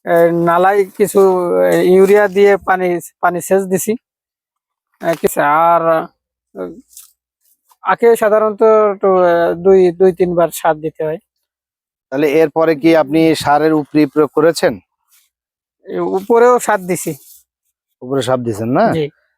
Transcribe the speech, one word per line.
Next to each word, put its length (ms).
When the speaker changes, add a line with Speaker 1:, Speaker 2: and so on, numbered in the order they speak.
Speaker 1:
এ, 260
নালায় 540
কিছু, 240
এ, 220
ইউরিয়া 440
দিয়ে 300
পানি, 420
পানি 200
সেচ 220
দিছি। 280
এ, 200
কিছু 200
আর, 460
আহ, 840
আখে 340
সাধারণত 480
একটু, 440
আহ, 360
দুই, 380
দুই 220
তিনবার 400
সার 220
দিতে 280
হয়। 140
Speaker 2:
তাহলে 220
এরপরে 440
কি 200
আপনি 400
সারের 380
উপরি 320
প্রয়োগ 280
করেছেন? 460
Speaker 1:
এ, 140
উপরেও 600
সার 200
দিছি। 340
Speaker 2:
উপরে 200
সার 220
দিছেন 240
না? 260
Speaker 1:
জি। 160